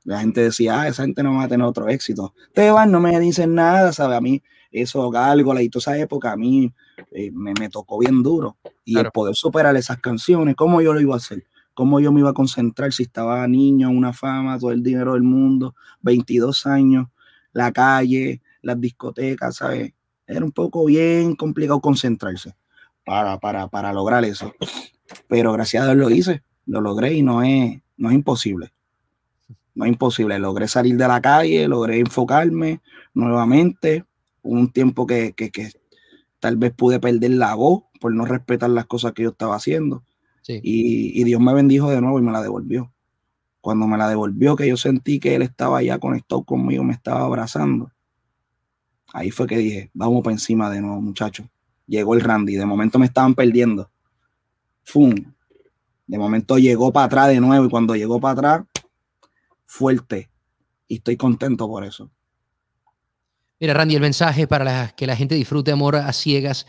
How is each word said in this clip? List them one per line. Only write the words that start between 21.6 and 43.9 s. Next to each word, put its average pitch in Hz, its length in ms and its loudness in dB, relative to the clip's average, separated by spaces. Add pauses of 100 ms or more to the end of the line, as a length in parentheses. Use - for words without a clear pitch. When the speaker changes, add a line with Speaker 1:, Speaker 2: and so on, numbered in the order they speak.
Speaker 1:
concentrarse 113 720 -2 (500)
para, 98 360 -4
para, 98 280 -8
para 101 240 -8
lograr 107 320 0
eso. 104 280 -8 (760)
Pero 117 240 2
gracias 113 320 -4
a - 20 0
Dios 135 100 4
lo 135 140 4
hice, 180 320 0 (240)
lo 104 140 -6
logré 107 340 -2
y 156 80 0
no 120 200 2
es, 131 380 0 (160)
no 113 140 -4
es 123 40 4
imposible. 113 580 -2 (1000)
No 107 100 -6
es 117 80 2
imposible. 117 460 -2
Logré 98 300 -4
salir 123 280 2
de 127 120 2
la 123 120 2
calle, 156 480 2
logré 117 320 0
enfocarme 156 800 0 (340)
nuevamente. 139 920 2 (380)
Hubo 120 160 -2
un 123 140 2
tiempo 127 340 0
que, 117 280 -2
que, 107 160 -8
que 107 200 -12 (720)
tal 113 160 -2
vez 120 160 0
pude 123 280 2
perder 120 320 0
la 120 220 2
voz 151 300 2 (160)
por 117 140 -2
no 113 100 -2
respetar 123 460 -2
las 117 160 0
cosas 117 260 -6
que 110 100 -8
yo 117 80 -2
estaba 110 260 -4
haciendo. 143 480 -4 (380)
Speaker 2:
Sí. 113 200 -12
Speaker 1:
Y, 113 580 -2
y 120 40 2
Dios 120 160 2
me 127 140 4
bendijo 139 360 4
de 135 100 0
nuevo 131 180 0
y 123 40 0
me 117 100 0
la 110 100 -4
devolvió. 110 500 -8 (680)
Cuando 110 280 -2
me 107 100 -2